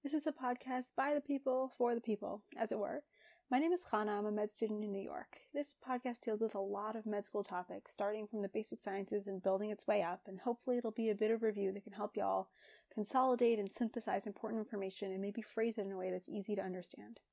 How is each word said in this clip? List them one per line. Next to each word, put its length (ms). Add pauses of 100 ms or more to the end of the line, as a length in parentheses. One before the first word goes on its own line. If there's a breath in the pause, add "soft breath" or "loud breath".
This 80
is 140
a 60
podcast 540 (120)
by 160
the 80
people, 560
for 160
the 80
people, 400 (160)
as 140
it 80
were. 240 (480 soft breath)
My 80
name 120
is 120
Chana. 340
I'm 80
a 60
med 180
student 340
in 80
New 120
York. 380 (120)
This 220 (120)
podcast 340
deals 200
with 140
a 40
lot 360
of 100
med 220
school 160
topics, 480
starting 340
from 160
the 80
basic 320
sciences 460
and 160
building 260
its 160
way 160
up, 240
and 140
hopefully 400
it'll 100
be 220
a 40
bit 140
of 140
review 280
that 120
can 100
help 240
y'all 320 (420 loud breath)
consolidate 680
and 120
synthesize 540
important 340
information 520
and 100
maybe 220
phrase 340
it 80
in 60
a 60
way 120
that's 180
easy 280
to 80
understand. 560 (140)